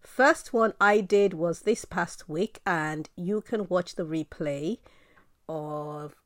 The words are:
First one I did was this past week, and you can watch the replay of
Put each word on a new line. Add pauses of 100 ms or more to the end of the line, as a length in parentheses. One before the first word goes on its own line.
First
one
I
did
was
this
past
week,
and
you
can
watch
the
replay (720)
of (100)